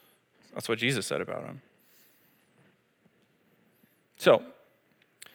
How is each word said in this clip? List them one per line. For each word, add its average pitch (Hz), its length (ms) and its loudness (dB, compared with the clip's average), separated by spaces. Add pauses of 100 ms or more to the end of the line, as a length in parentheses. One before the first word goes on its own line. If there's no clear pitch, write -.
(540)
That's - 140 -10
what 113 100 -2
Jesus 120 280 -2
said 69 140 -4
about - 260 -8
them. - 160 -16 (2500)
So, - 260 6 (920)